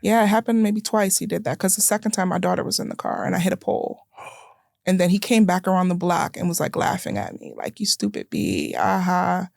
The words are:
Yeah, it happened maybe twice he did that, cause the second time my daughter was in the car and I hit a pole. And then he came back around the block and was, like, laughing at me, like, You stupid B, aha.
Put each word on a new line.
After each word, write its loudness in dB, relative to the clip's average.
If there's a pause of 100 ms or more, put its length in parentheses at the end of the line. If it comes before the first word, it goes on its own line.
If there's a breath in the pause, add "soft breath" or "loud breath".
Yeah, 4
it 6
happened 2
maybe 2
twice 0
he -2
did -4
that, -2
cause 0
the -2
second 0
time 0
my 0
daughter 0
was -4
in -6
the -10
car -6
and -2
I 0
hit 0
a -4
pole. -4 (840 loud breath)
And 2
then 4
he 4
came 4
back 2
around 4
the 2
block 0
and -2
was, -2
like, -2
laughing -2
at -6
me, -16
like, -8
You -4
stupid -4
B, -4
aha. 0